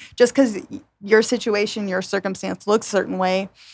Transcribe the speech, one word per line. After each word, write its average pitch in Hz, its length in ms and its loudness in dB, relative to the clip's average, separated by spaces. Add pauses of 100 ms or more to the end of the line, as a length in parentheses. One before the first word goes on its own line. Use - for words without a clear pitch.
(160)
just 240 180 4
'cause 233 240 2 (120)
y-, - 100 -12 (220)
your 208 200 4
situation, 214 680 -2
your 185 120 -2
circumstance 190 640 -6
looks 214 220 2
a - 40 -8
certain 190 260 0
way, 185 320 0 (240)